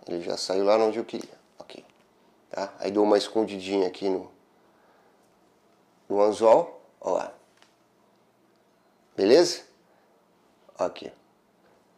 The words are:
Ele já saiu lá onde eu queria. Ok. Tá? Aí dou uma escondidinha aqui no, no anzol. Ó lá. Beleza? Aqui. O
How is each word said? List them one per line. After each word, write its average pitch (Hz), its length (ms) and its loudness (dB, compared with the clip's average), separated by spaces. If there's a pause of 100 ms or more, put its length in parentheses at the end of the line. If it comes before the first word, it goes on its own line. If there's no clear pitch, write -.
Ele 87 120 -4
já 90 160 -4
saiu 95 280 0
lá 104 140 6
onde 110 200 2
eu 113 60 -4
queria. - 340 -14 (220)
Ok. - 240 -20 (680)
Tá? - 300 -10
Aí 95 100 -4
dou 104 140 2
uma 104 140 4
escondidinha 98 680 -4
aqui 95 220 -6
no, 92 200 -4 (1800)
no 98 120 -2
anzol. 110 640 4 (180)
Ó 92 120 -4
lá. - 200 -4 (1800)
Beleza? 117 440 2 (1160)
Aqui. - 300 -8
O - 60 -18 (840)